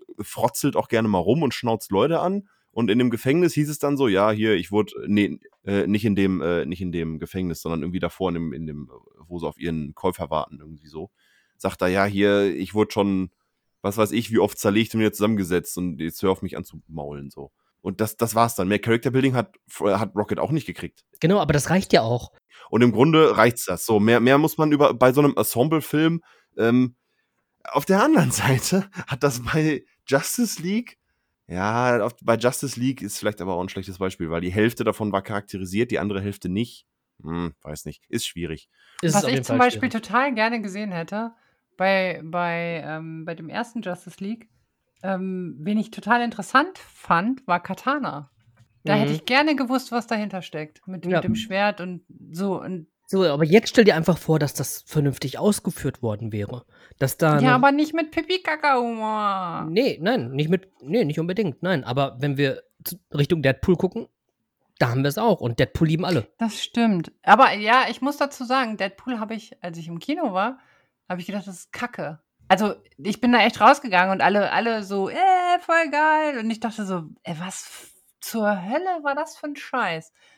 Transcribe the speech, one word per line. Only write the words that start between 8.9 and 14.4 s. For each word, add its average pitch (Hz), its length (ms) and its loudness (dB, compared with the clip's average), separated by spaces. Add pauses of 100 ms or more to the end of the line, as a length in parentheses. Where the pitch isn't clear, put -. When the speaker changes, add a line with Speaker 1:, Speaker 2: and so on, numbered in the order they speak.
Speaker 1:
wo 87 120 -10
sie 80 80 -4
auf 76 120 -10
ihren 78 340 -6
Käufer 87 360 -6
warten, 76 300 -6
irgendwie 76 280 -20
so, 78 220 -14 (480)
sagt - 240 -6
er, 90 80 2
ja, 98 160 2
hier, 101 380 4 (120)
ich 92 180 -8
wurde 107 180 2
schon, 95 400 0 (500)
was 98 160 -4
weiß 107 160 2
ich, 110 180 -2
wie 113 80 2
oft 104 180 2